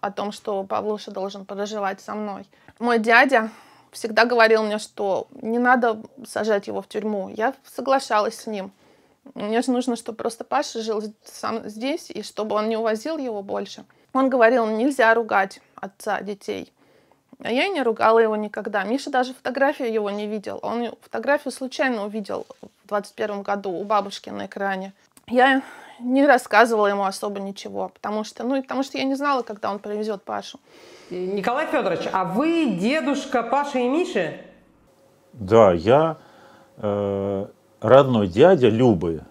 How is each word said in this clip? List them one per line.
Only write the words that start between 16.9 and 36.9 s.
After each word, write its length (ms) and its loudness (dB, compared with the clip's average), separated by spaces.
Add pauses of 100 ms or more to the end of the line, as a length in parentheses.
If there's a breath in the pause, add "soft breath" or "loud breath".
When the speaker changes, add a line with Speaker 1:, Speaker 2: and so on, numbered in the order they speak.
Speaker 1:
А 80 -2
я 140 0
и 40 -2
не 120 -2
ругала 360 4
его 180 4
никогда. 480 -4
Миша 260 -4
даже 240 0
фотографию 580 -2
его 180 -2
не 160 -6
видел. 360 -8
Он 280 -4 (120)
фотографию 500 -2
случайно 520 -4
увидел 420 -8 (160)
в 260 -20
двадцать 260 -4
первом 280 -6
году 280 -4
у 140 -6
бабушки 460 -2
на 160 -8
экране. 460 -6 (340)
Я 360 4 (380 loud breath)
не 260 2
рассказывала 600 4
ему 180 0
особо 360 -6
ничего, 480 -10
потому 360 -6
что, 200 -12
ну, 120 -2
и 60 -2
потому 200 -4
что 160 -6
я 60 -2
не 100 -2
знала, 280 -2
когда 280 -6
он 80 -6
привезёт 440 -6
Пашу. 360 -10 (520 soft breath)
Speaker 2:
Николай 560 -4
Фёдорович, 460 -2
а 120 0
вы 560 0
дедушка 600 0
Паши 380 -2
и 80 0
Миши? 520 -2 (920)
Speaker 3:
Да, 400 6
я, 440 4 (600 soft breath)
э, 680 -2 (340)